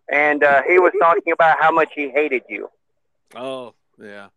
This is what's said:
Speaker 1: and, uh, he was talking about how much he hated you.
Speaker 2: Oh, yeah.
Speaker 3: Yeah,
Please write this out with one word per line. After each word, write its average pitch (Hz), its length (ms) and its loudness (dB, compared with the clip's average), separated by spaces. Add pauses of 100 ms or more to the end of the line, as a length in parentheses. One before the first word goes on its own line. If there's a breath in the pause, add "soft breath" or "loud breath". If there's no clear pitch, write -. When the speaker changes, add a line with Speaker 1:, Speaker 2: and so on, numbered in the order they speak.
(120)
Speaker 1:
and, 147 320 0
uh, 139 240 4
he 180 120 4
was 175 200 4
talking 165 320 0
about 160 300 2
how 160 100 2
much 160 240 0
he 143 140 -8
hated 131 400 -4
you. - 200 -12 (680)
Speaker 2:
Oh, 127 400 -14 (240)
yeah. 110 80 -20
Speaker 3:
Yeah, 101 300 -20